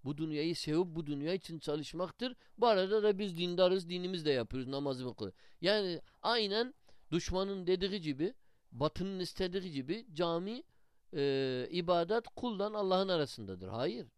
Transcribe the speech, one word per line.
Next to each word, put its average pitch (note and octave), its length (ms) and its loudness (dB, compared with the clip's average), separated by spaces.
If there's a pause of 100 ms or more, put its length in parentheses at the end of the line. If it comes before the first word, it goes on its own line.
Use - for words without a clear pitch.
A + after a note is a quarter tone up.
Bu C#3+ 140 -4
dünyayı D#3 380 0
sevip D#3 400 0
bu E3 100 -4
dünya D3 280 -2
için E3 260 -6
çalışmaktır. E3 760 -4 (220)
Bu A#3 100 4
arada G3+ 360 6
da G#3 160 4
biz G3 180 -2
dindarız, F3+ 520 4
dinimiz F3+ 360 -4
de D3+ 60 4
yapıyoruz, B2 360 0
namazımı C3 480 -4
kılıyoruz. G2 240 -8 (220)
Yani F#3 400 0 (200)
aynen A3 520 2 (380)
düşmanın F#3 560 0
dediği F#3 340 0
gibi, D3+ 320 -2 (380)
batının F3+ 480 -2
istediği F3+ 520 -4
gibi C#3+ 420 -4
cami, F3 500 -2 (500)
e, C3+ 580 0
ibadet F3 560 2
kuldan G#3+ 460 -4
Allah'ın F#3+ 340 2
arasındadır. A2 600 -2
Hayır. C#3+ 400 -4 (100)